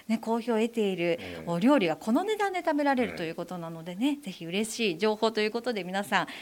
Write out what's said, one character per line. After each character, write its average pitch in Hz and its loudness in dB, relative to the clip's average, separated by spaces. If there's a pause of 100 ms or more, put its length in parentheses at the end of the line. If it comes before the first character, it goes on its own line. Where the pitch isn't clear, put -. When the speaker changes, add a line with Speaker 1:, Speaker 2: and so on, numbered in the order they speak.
Speaker 1:
ね、 226 0
好 226 -2
評 233 0
を - -
得 226 2
て 233 -2
い 190 0
る 170 2
Speaker 2:
え - - (200)
え。 160 -12
Speaker 1:
お 170 0
料 262 6
理 180 2
が 156 2
こ 220 -2
の 311 4
値 427 0
段 403 0
で 359 -2
食 311 2
べ 294 2
ら 277 4
れ 247 2
る - -6
と - -4
い 160 -4
う 165 -6
こ 170 -6
と 180 -8
な 165 -8
の 165 -10
で 180 -10
ね、 233 0
Speaker 2:
は 294 2
い。 277 -4
Speaker 1:
ぜ 196 -10
ひ 170 -10
嬉 202 -2
し 220 0
い 160 -2
情 214 2
報 220 2
と 220 -2
い 214 2
う 214 -2
こ 233 -4
と 247 -4
で、 190 -4
皆 190 -2
さ 196 2
ん、 - -8 (140)